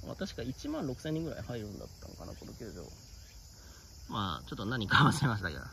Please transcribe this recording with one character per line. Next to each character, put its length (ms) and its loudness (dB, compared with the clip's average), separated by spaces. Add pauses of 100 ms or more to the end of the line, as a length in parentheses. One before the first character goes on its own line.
(120)
あ、 40 -4
確 200 -2
か 60 -4
一 260 -2
万 180 0
六 140 0
千 140 0
人 100 2
ぐ 60 0
ら 100 -4
い 40 -4
入 180 -2
る 60 -2
ん 120 -6
だ 60 -6
っ 20 -8 (140)
た 80 -8
の 60 -10
か 100 -8
な、 80 -8
こ 120 -10
の 80 -8
球 180 -8
場。 120 -8 (1300)
ま 340 0
あ、 60 -10
ち 40 -4
ょ 20 -4
っ 20 -8
と 80 -2
何 220 2
か 100 8
忘 240 10
れ 80 6
ま 80 4
し 40 0
た 60 0
け 80 -2
ど。 60 -6 (120)